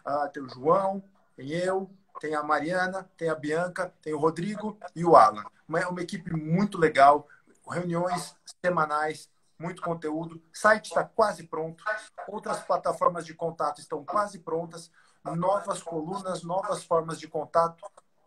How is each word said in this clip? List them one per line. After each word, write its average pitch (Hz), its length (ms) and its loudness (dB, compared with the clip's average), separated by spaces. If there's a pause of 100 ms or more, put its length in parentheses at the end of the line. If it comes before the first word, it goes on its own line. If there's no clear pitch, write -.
Ah, 143 240 -2
tem 143 160 -10
o 127 60 -12
João, 190 540 0 (320)
tem 131 160 -12
eu, 185 380 -2 (300)
tem 156 160 -6
a 151 80 -2
Mariana, 180 760 -2
tem 165 120 -2
a 156 60 0
Bianca, 170 680 -4
tem 156 120 -6
o 147 60 -4
Rodrigo 196 580 -2 (180)
e 165 80 -4
o 170 120 8
Alan. 107 300 8 (220)
Uma, 175 200 -2
uma 180 140 -6
equipe 170 340 -8
muito 175 420 0
legal, 147 500 6 (400)
reuniões 175 680 -4 (280)
semanais, 156 680 0 (260)
muito 175 240 -8
conteúdo. 165 540 -6 (180)
O - 40 -16
site 214 360 2
tá 165 100 2
quase 185 400 0
pronto, 160 400 -8 (440)
outras 208 320 -6
plataformas 175 680 0
de 165 80 -14
contato 160 460 -4
estão 143 260 -10
quase 208 320 -2
prontas, 165 540 -8 (320)
novas 185 580 0
colunas, 170 640 -6
novas 185 400 -4
formas 160 360 -2
de 151 80 -14
contato 165 560 0 (440)